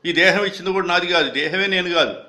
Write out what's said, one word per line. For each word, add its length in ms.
ఈ 80
దేహం 320
ఇచ్చింది 280
కూడా 140
నాది 200
కాదు, 240
దేహమే 360
నేను 240
కాదు 240